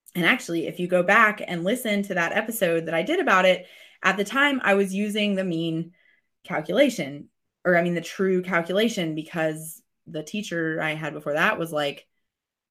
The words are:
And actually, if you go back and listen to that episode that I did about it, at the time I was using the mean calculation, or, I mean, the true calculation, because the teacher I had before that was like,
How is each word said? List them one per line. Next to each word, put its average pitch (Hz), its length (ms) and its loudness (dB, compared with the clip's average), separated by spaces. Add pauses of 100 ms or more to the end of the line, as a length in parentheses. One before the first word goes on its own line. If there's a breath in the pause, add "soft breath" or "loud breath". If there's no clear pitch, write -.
(140)
And 175 100 0
actually, 170 420 0
if 170 140 -8
you 180 80 -2
go 180 140 2
back 208 440 4
and 170 160 -4
listen 208 420 0
to 196 100 -6
that 170 180 0
episode 180 540 0
that 160 80 -4
I 165 80 2
did 311 180 0
about 202 240 4
it, 180 220 2 (360 loud breath)
at 190 140 2
the 202 80 -2
time 277 400 0
I 202 100 4
was 196 200 2
using 208 400 0
the 190 100 -2
mean 165 480 -2 (500 soft breath)
calculation, 165 840 0 (380)
or, 180 100 6
I 170 60 6
mean, 175 120 0
the 170 60 -2
true 190 400 0
calculation, 180 760 0
because 160 680 -6 (240)
the 160 160 -8
teacher 165 580 -4
I 156 140 -4
had 156 180 -6
before 151 220 -6
that 180 240 2
was 165 120 -6
like, 147 380 -4 (600)